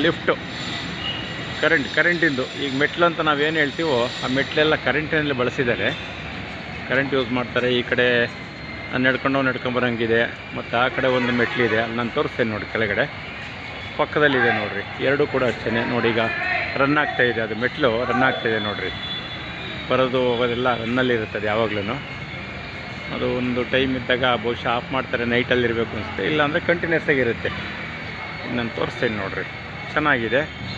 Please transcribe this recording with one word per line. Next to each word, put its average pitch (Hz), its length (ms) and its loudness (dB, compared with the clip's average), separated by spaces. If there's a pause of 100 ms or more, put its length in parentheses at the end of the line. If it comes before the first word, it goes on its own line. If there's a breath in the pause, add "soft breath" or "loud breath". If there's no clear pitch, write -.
ಲಿಫ್ಟು, - 280 2 (1300)
ಕರೆಂಟ್, 151 360 2
ಕರೆಂಟಿಂದು. 156 480 4 (180)
ಈಗ 135 80 -2 (100)
ಮೆಟ್ಲು 160 280 4
ಅಂತ 160 100 -6 (100)
ನಾವೇನು 151 340 2
ಹೇಳ್ತೀವೋ 143 360 2 (240)
ಆ 127 40 -2 (100)
ಮೆಟ್ಲೆಲ್ಲ 151 380 2 (120)
ಕರೆಂಟಿನಲ್ಲಿ 147 560 0
ಬಳಸಿದ್ದಾರೆ, 117 460 0 (1000)
ಕರೆಂಟ್ 135 280 0
ಯೂಸ್ 123 200 -2
ಮಾಡ್ತಾರೆ. 123 400 0
ಈ 120 140 0
ಕಡೆ 123 160 4 (960)
ನಡ್ಕೊಂಡು 131 420 2
ನಡ್ಕೊಂಬರಂಗಿದೆ, 120 720 2 (380)
ಮತ್ತು 120 240 -6
ಆ 123 40 6 (100)
ಕಡೆ 135 220 2
ಒಂದು 123 220 0
ಮೆಟ್ಲಿದೆ, 113 460 2
ಅಲ್ಲಿ 113 140 -4
ನಾನು 117 180 -2
ತೋರಿಸ್ತೇನೆ 139 360 0
ನೋಡಿ 101 200 -4
ಕೆಳಗಡೆ 107 320 2 (920)
ಪಕ್ಕದಲ್ಲಿದೆ 139 600 4
ನೋಡ್ರಿ. 101 240 -4 (240)
ಎರಡೂ 139 260 4
ಕೂಡ 131 100 2 (100)
ಅಷ್ಟೇ 117 300 -2 (120)
ನೋಡಿ, 117 180 4
ಈಗ 113 100 2 (580)
ರನ್ 143 220 4
ಆಗ್ತಾಯಿದೆ, 123 440 2
ಅದು 110 80 -4 (100)
ಮೆಟ್ಲು 127 260 2 (200)
ರನ್ 123 180 4
ಆಗ್ತಾಯಿದೆ 113 400 0
ನೋಡ್ರಿ. 95 220 -4 (960)
ಬರೋದು 127 400 2
ಹೋಗೋದೆಲ್ಲ 120 400 2 (140)
ರನ್ನಲ್ಲಿರುತ್ತದೆ 113 680 0
ಯಾವಾಗ್ಲೂ. 107 440 0 (1200)
ಅದು 123 100 -2 (140)
ಒಂದು 123 220 0 (120)
ಟೈಮ್ 131 260 4
ಇದ್ದಾಗ 127 240 2 (200)
ಬಹುಶಃ 120 320 0
ಆಫ್ 120 200 -4
ಮಾಡ್ತಾರೆ, 123 380 0
ನೈಟಲ್ಲಿ 123 360 4
ಇರಬೇಕು 113 280 0
ಅನಿಸುತ್ತೆ, 98 320 -4
ಇಲ್ಲಾಂದರೆ 151 400 2
ಕಂಟಿನ್ಯೂಸ್ 165 440 0
ಆಗಿರುತ್ತೆ. 117 380 0 (920)
ಇನ್ನು 123 160 -4
ನಾನು 117 200 -4
ತೋರಿಸ್ತೇನೆ 117 440 -2
ನೋಡ್ರಿ, 92 220 -6 (480)
ಚೆನ್ನಾಗಿದೆ, 135 480 2 (360)